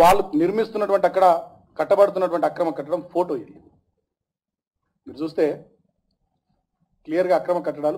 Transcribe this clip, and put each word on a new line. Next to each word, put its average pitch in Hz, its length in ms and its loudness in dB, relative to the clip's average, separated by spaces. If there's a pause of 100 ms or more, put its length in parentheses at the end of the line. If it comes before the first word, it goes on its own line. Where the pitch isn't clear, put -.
వాళ్ళు 190 200 6 (200)
నిర్మిస్తున్నటువంటి 202 680 0
అక్కడ 185 160 2 (540)
కట్టబడుతున్నటువంటి 180 680 2
అక్రమ 165 280 -4
కట్టడం 151 240 -6 (120)
photo 175 200 -2 (100)
ఇది. - 120 -20 (1500)
మీరు 127 180 -18
చూస్తే 160 220 -2 (1600)
క్లియర్గా 180 340 0
అక్రమ 180 280 -2
కట్టడాలు 151 300 -4